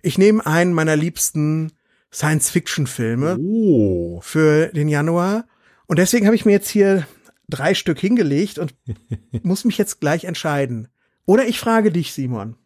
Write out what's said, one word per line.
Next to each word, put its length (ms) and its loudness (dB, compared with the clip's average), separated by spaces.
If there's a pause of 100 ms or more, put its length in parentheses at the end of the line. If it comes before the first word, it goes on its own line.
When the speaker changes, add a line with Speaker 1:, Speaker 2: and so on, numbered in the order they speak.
Speaker 1:
Ich 140 -2
nehme 300 4
einen 260 2
meiner 220 2
liebsten 760 -2 (680)
Science-Fiction-Filme 960 -2
Speaker 2:
Oh. 840 0
Speaker 1:
für 460 2
den 200 -2
Januar. 580 0 (400)
Und 140 0
deswegen 280 2
hab 60 6
ich 120 0
mir 80 6
jetzt 160 0
hier 360 2 (440)
drei 260 -2
Stück 240 -2
hingelegt 580 0
und 160 -6 (340)
Speaker 2:
<laughs> 360 -8
Speaker 1:
muss 220 -2
mich 120 0
jetzt 220 0
gleich 260 -2
entscheiden. 640 -6 (380)
Oder 220 2
ich 120 -4
frage 320 0
dich, 220 -4
Simon. 420 -8 (100)